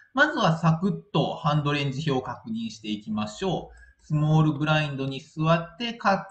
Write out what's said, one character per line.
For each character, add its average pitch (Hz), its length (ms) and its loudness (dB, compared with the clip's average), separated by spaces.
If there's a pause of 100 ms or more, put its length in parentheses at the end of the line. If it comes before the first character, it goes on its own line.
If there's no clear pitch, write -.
(120)
ま 294 200 4
ず 285 80 -2
は 170 180 2
サ 160 140 4
ク 196 160 0
ッ - 240 -6
と - 240 0
ハ 151 180 0
ン 151 80 2
ド 147 100 0
レ 143 120 0
ン 135 80 -2
ジ 131 180 -4
表 131 100 0
を - 0 -
確 123 300 -10
認 113 200 -6
し - 100 -16
て 107 80 -10
い 104 120 -4
き 107 120 -8
ま 107 160 -4
し - 160 -8
ょ - 280 -4
う。 - 320 -20
ス - 80 -10
モ 151 280 4
ー - 20 6
ル 151 120 4
ブ 147 120 -2
ラ 156 160 2
イ 147 60 -2
ン 139 80 -6
ド 135 100 -4
に 135 140 -6
座 156 320 -2
っ 165 240 -2
て、 233 180 -6
カ 202 200 2
ッ 190 160 -2